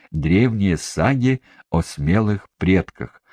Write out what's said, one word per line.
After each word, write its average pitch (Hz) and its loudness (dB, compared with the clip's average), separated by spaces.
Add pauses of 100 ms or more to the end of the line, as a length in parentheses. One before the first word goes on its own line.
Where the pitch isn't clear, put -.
(120)
древние 156 2
саги 127 -2 (300)
о 165 0
смелых 98 -2 (120)
предках, - -2 (100)